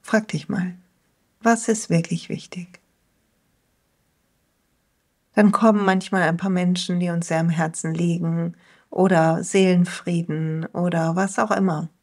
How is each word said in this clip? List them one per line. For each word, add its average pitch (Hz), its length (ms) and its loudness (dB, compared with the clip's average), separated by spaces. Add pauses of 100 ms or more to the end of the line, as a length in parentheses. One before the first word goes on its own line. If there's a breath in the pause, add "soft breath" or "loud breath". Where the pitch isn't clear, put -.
Frag 214 260 -2
dich - 200 -8
mal, 180 260 -4 (640)
was 226 280 0
ist 220 220 -2
wirklich 165 380 -2
wichtig? - 520 -12 (2500)
Dann 208 180 6
kommen 208 320 4
manchmal 190 380 0
ein 170 160 2
paar 190 120 -4
Menschen, 180 480 0
die 175 120 0
uns 170 180 -4
sehr 160 120 0
am 170 100 2
Herzen 160 420 -2
liegen 170 640 -2 (340 soft breath)
oder 175 560 2
Seelenfrieden 170 1300 0
oder 165 420 -2
was 190 240 -2
auch 220 120 -2
immer. 170 400 -2 (120)